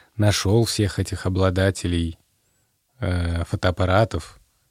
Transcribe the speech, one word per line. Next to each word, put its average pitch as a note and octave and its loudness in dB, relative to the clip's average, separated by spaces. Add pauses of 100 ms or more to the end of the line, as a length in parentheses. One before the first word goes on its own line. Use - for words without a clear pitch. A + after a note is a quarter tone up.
(160)
нашёл G#2 2
всех G2+ -2
этих F#2+ -4
обладателей, F#2 0 (800)
э, E2+ -2
фотоаппаратов, F#2 0 (320)